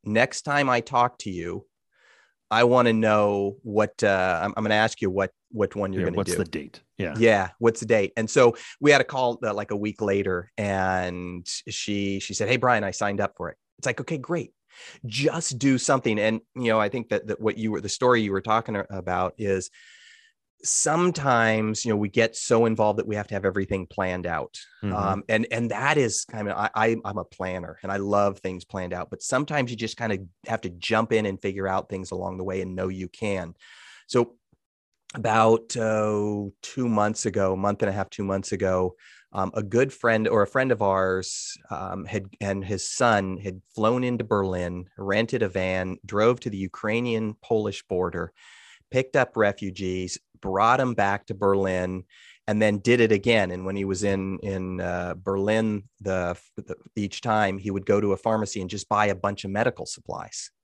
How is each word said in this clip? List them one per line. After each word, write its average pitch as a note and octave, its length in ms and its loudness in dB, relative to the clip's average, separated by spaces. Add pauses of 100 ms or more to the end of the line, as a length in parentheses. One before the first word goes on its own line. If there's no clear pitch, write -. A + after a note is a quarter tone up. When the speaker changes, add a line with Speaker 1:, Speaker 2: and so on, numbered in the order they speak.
Speaker 1:
Next A2+ 400 0
time C#3+ 260 0
I B2 120 2
talk B2 380 0
to G#2 120 -8
you, F2 360 -8 (840)
I A#2 120 6
wanna B2 280 6
know G#2 720 2
what, G#2 400 0
uh, F#2 400 2
I'm, G2+ 140 -2
I'm A2 80 -4
gonna G#2+ 100 2
ask A2 260 2
you G#2 100 0
what, F#2+ 200 0 (220)
what G#2+ 240 -2
one G2 160 -2
you're F#2+ 100 -2
Speaker 2:
Yeah, E2+ 40 0
Speaker 1:
gonna E2+ 100 -2
Speaker 2:
what's F#2+ 160 -2
Speaker 1:
do." - 60 -2
Speaker 2:
the G2 60 0
date? D#2 360 -10 (180)
Yeah. F2 180 -4
Speaker 1:
Yeah. G#2+ 340 4 (100)
What's A#2 180 4
the A#2 80 -8
date? G#2+ 300 4
And A2+ 120 -2
so B2 280 6 (240)
we D3 100 6
had C#3 100 8
a B2+ 40 2
call, B2+ 400 -2
uh, G#2+ 100 -2
like, G#2 160 -6
a G#2 60 -2
week G#2 260 -4
later, G2 560 0
and F2+ 880 -2
she, G2+ 720 -4
she G2 160 -8
said, G#2 140 -2
"Hey, B2+ 80 2
Brian, A#2+ 260 2
I G2 80 -4
signed G2+ 300 -2
up G2 160 -2
for E2+ 140 -8
it." - 60 -18 (220)
It's - 80 -6
like, B2+ 140 -4
"Okay, D3 180 -6
great. D#3 340 -6 (540)
Just C#3 520 -2
do C3+ 200 4
something." A#2+ 400 2
And, A2 220 2 (160)
you A#2+ 140 0
know, A2 100 4
I G#2 80 2
think A#2 220 -6
that, G#2+ 180 -2
that G#2 120 -4
what G#2+ 160 0
you A2 160 -2
were, F#2 80 -2
the G#2 80 -8
story B2 340 2
you G2 100 -2
were F#2+ 80 0
talking A2+ 340 -2
a-, G2 160 -4
about F#2 480 -2
is G2 320 -2 (920)
sometimes, B2+ 1200 2
you A#2 60 0
know, G#2+ 60 4
we G#2 120 0
get A2+ 280 2
so A#2 300 4
involved G#2+ 320 2
that G2+ 80 -2
we G#2 100 -4
have G#2 120 -4
to G#2 60 -6
have G2 120 -2
everything F#2+ 400 -2
planned F2+ 400 -4
out. D#2+ 320 -6 (260)
Speaker 2:
Mm-hmm. G2 100 -2
Speaker 1:
Um, G2+ 340 0
and, A2 220 2
and A#2 200 -2
that C3 260 0
is A#2+ 300 0
kind G#2+ 240 -8
of, F2 60 -4
I, G#2+ 180 -2
I, A2+ 300 2
I'm G2+ 120 -6
a F2 80 -6
planner F#2 580 -8
and F#2+ 80 -6
I G2 60 -2
love G2+ 420 2
things F#2 260 -8
planned F2+ 280 -8
out, F2+ 160 -6
but - 140 -12
sometimes C3+ 480 -2
you A#2 80 -8
just A2 180 -6
kinda G#2+ 220 -2 (280)
have A2+ 140 -4
to - 80 -8
jump A2 440 0
in A2 120 2
and F#2+ 160 -4
figure G2 260 -4
out F#2+ 220 -2
things F#2+ 220 -10
along F#2 260 -6
the F#2 80 -8
way F#2+ 160 -4
and F#2 160 -8
know F#2+ 120 -4
you F#2 200 -8
can. F#2 460 -6 (520)
So - 300 0 (800)
about, A2+ 640 4
uh, G#2+ 720 0 (100)
two - 300 -4
months G#2 340 2
ago, F#2+ 300 2
a - 20 -2
month G2+ 260 0
and G#2 60 2
a F#2+ 40 -2
half, G2 180 -4
two G#2 140 -8
months G2 280 -4
ago, F#2 440 0 (360)
um, F#2+ 220 -2
a G#2+ 80 -2
good A#2 320 0
friend A2 340 2
or G#2+ 140 4
a G2 40 4
friend C3 260 0
of G#2 100 0
ours, F#2+ 760 0 (140)
um, F#2 340 -8
had, G2 220 -6 (160)
and G2 200 -2
his F#2+ 240 -6
son G2+ 520 2
had F#2 240 -10 (120)
flown A#2+ 300 2
into B2 200 -2
Berlin, F2+ 760 -2
rented G#2+ 440 0
a G2+ 60 0
van, F#2 560 -2
drove A2 360 2
to A#2+ 100 -6
the G2+ 80 -8
Ukrainian-Polish A2 1300 -4
border, F2+ 480 -4 (580)
picked C3 260 -2
up B2+ 220 2
refugees, F#2+ 800 -2 (220)
brought G#2+ 400 2
'em B2+ 140 0
back G2+ 320 0
to G#2+ 80 -8
Berlin, F#2 680 0 (440)
and G#2+ 160 2
then G#2 160 2
did A#2+ 220 4
it A2+ 120 6
again. G#2 380 4
And F#2 160 -8
when G2 100 -4
he G2 80 -2
was F#2+ 200 -2
in, F#2+ 340 -2
in, F#2 420 -6
uh, F2+ 340 -4
Berlin, G#2 720 -2 (160)
the, F#2 360 -2 (200)
the, - 200 -10 (200)
each G2+ 240 -6
time G#2+ 380 0
he G2 120 -6
would F#2+ 140 -4
go G2+ 160 4
to G2+ 120 2
a F#2 40 0
pharmacy A2 440 -2
and F#2 100 -8
just G2+ 180 -10
buy G#2+ 180 2
a G2 80 0
bunch G2+ 300 -4
of F#2+ 60 -6
medical A2+ 360 -2
supplies - 640 -12 (140)